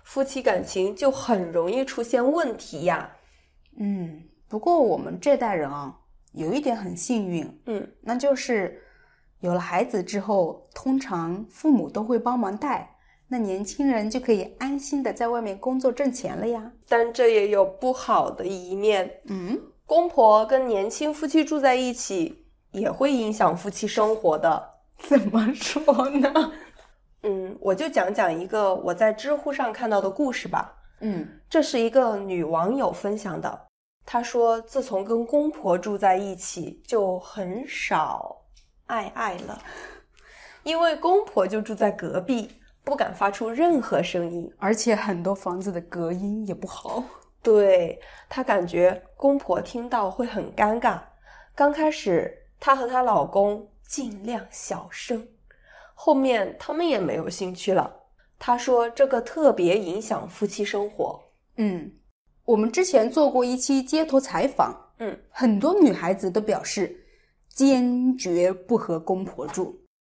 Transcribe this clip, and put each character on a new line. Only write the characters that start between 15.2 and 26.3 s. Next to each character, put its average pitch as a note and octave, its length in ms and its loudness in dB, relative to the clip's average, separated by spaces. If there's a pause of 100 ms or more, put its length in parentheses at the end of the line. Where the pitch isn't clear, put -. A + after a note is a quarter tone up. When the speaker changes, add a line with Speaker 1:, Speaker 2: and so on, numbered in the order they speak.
Speaker 2:
外 A#3 160 -2
面 G3 160 -6
工 C4 220 -2
作 B3+ 100 2
挣 C4 220 0
钱 - 240 -8
了 G3+ 100 -4
呀。 A#3 240 -6 (180)
Speaker 1:
但 A#3 240 2
这 A#3 180 4
也 G#3 180 4
有 G3+ 160 4
不 B3+ 280 -2
好 A3 380 2
的 - 160 -8
一 F#3 300 -6
面。 G3 340 2 (140)
Speaker 2:
嗯？ G3 360 -6 (260)
Speaker 1:
公 E4+ 220 4
婆 A3 380 8
跟 C4 220 2
年 G3+ 200 0
轻 D4+ 240 -2
夫 D4+ 140 -6
妻 D4+ 180 4
住 D4+ 140 -2
在 C4 160 6
一 B3+ 180 0
起， - 540 -6 (240)
也 G3+ 180 -4
会 C#4+ 240 2
影 A3 200 0
响 F3+ 240 2
夫 F#3 120 -10
妻 G#3 200 -4
生 A3 260 2
活 G#3 240 2
的。 - 320 0 (380)
Speaker 2:
怎 C#4+ 100 8 (120)
么 A3 240 2
说 C#4 560 2
呢？ C#4+ 420 2 (720)